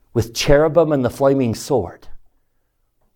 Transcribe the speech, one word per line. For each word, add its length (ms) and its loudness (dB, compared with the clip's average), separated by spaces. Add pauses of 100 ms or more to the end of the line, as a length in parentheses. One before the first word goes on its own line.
(120)
with 220 -4
cherubim 580 2
and 120 0
the 60 0
flaming 440 0
sword. 540 -6 (1080)